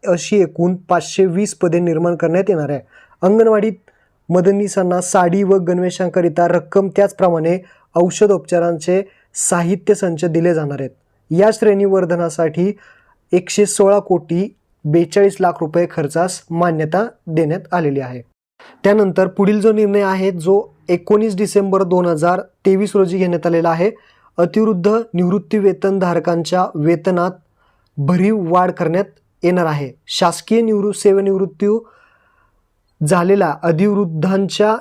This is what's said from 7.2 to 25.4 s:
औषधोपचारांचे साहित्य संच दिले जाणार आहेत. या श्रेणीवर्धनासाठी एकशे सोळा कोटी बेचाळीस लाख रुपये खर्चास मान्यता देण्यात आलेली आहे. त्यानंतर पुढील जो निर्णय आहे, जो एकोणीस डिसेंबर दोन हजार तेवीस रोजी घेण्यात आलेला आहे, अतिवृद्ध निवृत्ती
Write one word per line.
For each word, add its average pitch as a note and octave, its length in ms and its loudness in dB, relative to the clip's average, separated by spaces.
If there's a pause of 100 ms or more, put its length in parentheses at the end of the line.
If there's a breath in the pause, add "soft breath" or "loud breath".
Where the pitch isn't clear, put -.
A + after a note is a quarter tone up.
औषधोपचारांचे F3 1080 0 (320 soft breath)
साहित्य F#3 600 0
संच E3+ 300 -2
दिले E3+ 300 0
जाणार D3 260 -4
आहेत. C3 100 -8 (400)
या F#3+ 220 4
श्रेणीवर्धनासाठी F#3 1200 0 (560 soft breath)
एकशे F#3 340 0
सोळा G3 320 2
कोटी F3+ 560 -2 (300)
बेचाळीस E3+ 560 2
लाख F3+ 200 2
रुपये E3+ 300 0
खर्चास E3 600 -4
मान्यता E3+ 560 -2 (200)
देण्यात D#3 480 -2
आलेली C#3+ 260 -2
आहे. B2+ 220 -12 (640 loud breath)
त्यानंतर G3 420 2
पुढील G3+ 340 0
जो A3 120 4
निर्णय G3+ 300 2
आहे, F#3+ 280 -2
जो F#3 440 -2 (140)
एकोणीस G#3 480 0
डिसेंबर G3 460 0
दोन F3+ 240 0
हजार E3+ 340 0 (260)
तेवीस G3 300 2
रोजी F#3+ 220 2
घेण्यात F3 280 -2
आलेला E3+ 240 2
आहे, F3 200 0 (480 soft breath)
अतिवृद्ध F#3 500 0 (260)
निवृत्ती F3+ 440 0